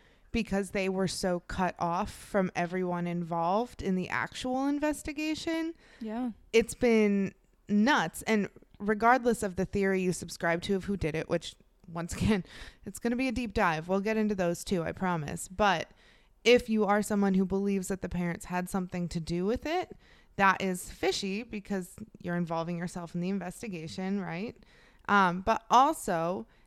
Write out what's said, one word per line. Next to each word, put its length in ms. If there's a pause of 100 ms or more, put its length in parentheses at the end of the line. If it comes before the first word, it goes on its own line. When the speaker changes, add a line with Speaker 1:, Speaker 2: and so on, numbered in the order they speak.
(320)
Speaker 1:
because 400
they 180
were 180
so 400
cut 320
off 320
from 440
everyone 520
involved 760
in 140
the 140
actual 580
investigation. 1040 (280)
Speaker 2:
Yeah. 300 (200)
Speaker 1:
It's 220
been 600 (360)
nuts. 540
And 260 (300)
regardless 640
of 120
the 100
theory 360
you 100
subscribe 520
to 120
of 100
who 120
did 180
it, 140
which, 260 (360)
once 220
again, 300 (220)
<laughs> 200
it's 140
gonna 160
be 120
a 40
deep 220
dive. 340
We'll 140
get 160
into 180
those 280
too, 200
I 80
promise. 560
But 420 (540)
if 260
you 160
are 160
someone 320
who 120
believes 420
that 140
the 80
parents 360
had 240
something 400
to 100
do 260
with 200
it, 300 (400)
that 260
is 300
fishy 520
because 520 (260)
you're 160
involving 400
yourself 380
in 60
the 80
investigation, 920
right? 340 (540)
Um, 320
but 280
also, 760 (220)